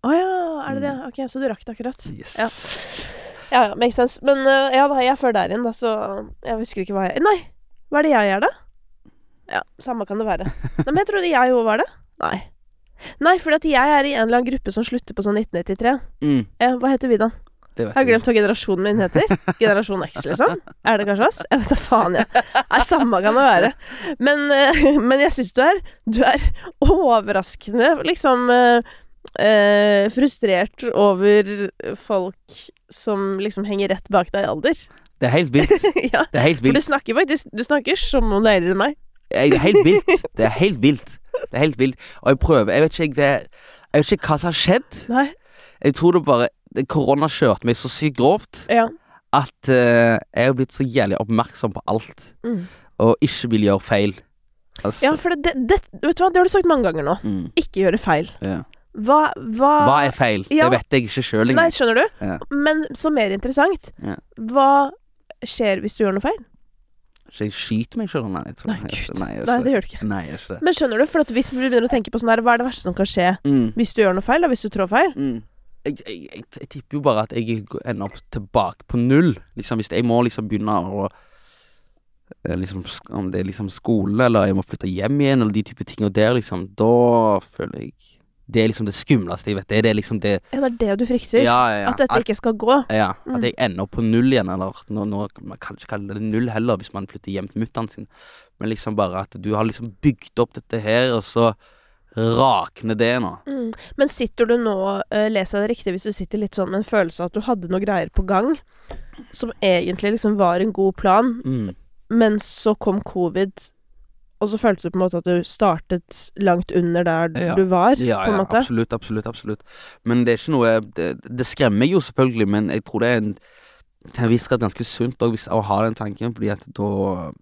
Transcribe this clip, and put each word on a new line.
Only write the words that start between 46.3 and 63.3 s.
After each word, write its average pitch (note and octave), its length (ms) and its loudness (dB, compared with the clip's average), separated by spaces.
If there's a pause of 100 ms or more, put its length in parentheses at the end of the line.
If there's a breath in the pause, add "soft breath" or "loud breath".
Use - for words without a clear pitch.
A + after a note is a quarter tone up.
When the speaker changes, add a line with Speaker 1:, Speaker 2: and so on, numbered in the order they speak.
Speaker 2:
det, C3+ 140 -4
korona C#3+ 400 0
kjørte A#2+ 360 0
meg A#2+ 120 0
så - 120 -6
sykt D3 280 -2
grovt D#3+ 520 0
Speaker 1:
Ja. A3+ 180 4 (460 soft breath)
Speaker 2:
at, - 360 -2
eh, A#2 500 4 (160)
jeg A#2+ 120 2
har C3+ 80 2
blitt B2+ 180 -2
så - 120 -4
jævlig A#2 360 0
oppmerksom A2 520 -2
på - 140 -10
alt, - 460 -6 (120)
Speaker 1:
Mm. G#3 220 -6 (340 loud breath)
Speaker 2:
og A2+ 200 4
ikke - 300 -2
vil G#2+ 120 2
gjøre G2 200 2
feil. G2+ 320 0 (680)
Altså - 180 -4
Speaker 1:
Ja, D4 140 2
for F4 140 -4
det, D4 120 -4
det, C4 240 -2
det, F#4+ 140 4 (220)
vet E4 140 0
du F4 80 0
hva, F#4 80 4
det F4 60 2
har F4+ 60 6
du F4+ 60 2
sagt F#4 160 2
mange D4 180 4
ganger D#3+ 200 -2
nå. E3 180 0
Speaker 2:
Mm. - 340 -4
Speaker 1:
Ikke - 260 -2
gjøre F#3+ 160 2
feil. F3 320 0 (100)
Speaker 2:
Ja. - 220 -6 (320)
Speaker 1:
Hva, C#4 420 2
hva B3 360 0 (140)
Speaker 2:
Hva D3 200 4
er C3 60 0
feil? G#2+ 380 0
Speaker 1:
Ja. G#3+ 180 4
Speaker 2:
Det B2+ 100 2
vet - 120 -6
jeg C3+ 180 2
ikke C3 140 -4
selv A2+ 280 2
engang. C3 60 4
Speaker 1:
Nei, E4 140 4
skjønner A#3 240 0
du? C#4+ 120 4 (140)
Speaker 2:
Ja. F#3+ 180 -6 (120)
Speaker 1:
Men D4+ 340 0 (100)
så D#4 180 -2
mer A3 180 0